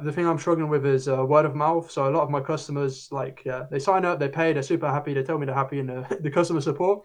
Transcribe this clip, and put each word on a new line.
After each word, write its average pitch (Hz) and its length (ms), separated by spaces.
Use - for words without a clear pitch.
the 147 80
thing 170 160
I'm 165 100
struggling 160 320
with 143 160
is, 135 220
uh, 131 180
word 151 200
of 139 100
mouth. 165 340
So 139 180
a 135 40
lot 156 120
of 135 60
my 143 120
customers, 143 680
like, 135 340
yeah, 127 260
they 143 80
sign 190 260
up, 175 140
they 143 100
pay, 160 240
they're 143 80
super 160 260
happy, 143 260
they 135 100
tell 160 140
me 143 80
they're 131 100
happy 139 240
in 131 80
the, 127 300
<laughs> - 40
the 151 80
customer 170 320
support, 196 440